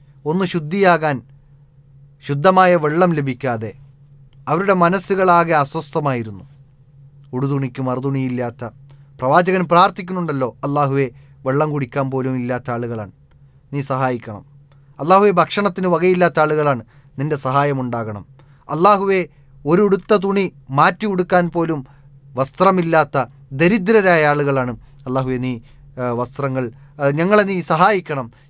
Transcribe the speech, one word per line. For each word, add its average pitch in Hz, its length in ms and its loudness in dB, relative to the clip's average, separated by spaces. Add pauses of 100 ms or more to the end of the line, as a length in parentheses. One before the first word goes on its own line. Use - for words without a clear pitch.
(240)
ഒന്ന് 175 200 0
ശുദ്ധിയാകാൻ 165 720 0 (1080)
ശുദ്ധമായ 185 520 4
വെള്ളം 160 360 2
ലഭിക്കാതെ, 123 600 -4 (760)
അവരുടെ 190 260 2
മനസ്സുകളാകെ 180 800 2
അസ്വസ്ഥമായിരുന്നു. 139 880 -4 (880)
ഉടുതുണിക്ക് 135 500 -4
മറുതുണിയില്ലാത്ത, 127 800 -4 (540)
പ്രവാചകൻ 180 480 2
പ്രാർത്ഥിക്കുന്നുണ്ടല്ലോ, 175 840 0 (160)
"അല്ലാഹുവേ, 143 420 0 (380)
വെള്ളം 143 260 0
കുടിക്കാൻ 139 400 -4
പോലും 131 260 -4
ഇല്ലാത്ത 123 340 -6
ആളുകളാണ്, 117 420 -8 (580)
നീ 143 100 -6
സഹായിക്കണം. 127 640 -4 (540)
അല്ലാഹുവേ, 190 320 4
ഭക്ഷണത്തിന് 185 580 0
വകയില്ലാത്ത 175 520 2
ആളുകളാണ്, 151 420 0 (340)
നിന്റെ 147 200 -4
സഹായമുണ്ടാകണം. 127 920 -2 (420)
അല്ലാഹുവേ, 190 520 2 (440)
ഒരു 170 180 4
ഉടുത്ത 202 320 0
തുണി 196 300 0 (260)
മാറ്റി 175 360 2
ഉടുക്കാൻ 180 440 0
പോലും 165 300 -2 (540)
വസ്ത്രമില്ലാത്ത 165 840 0 (360)
ദരിദ്രരായ 180 760 2
ആളുകളാണ്, 139 460 0 (340)
അല്ലാഹുവേ, 131 300 -2
നീ, 127 160 -4 (460)
ആ, 123 140 -6
വസ്ത്രങ്ങൾ, 131 520 -4 (340)
ആ, 143 120 0
ഞങ്ങളെ 190 340 2
നീ 190 160 -4
സഹായിക്കണം" 160 680 0 (240)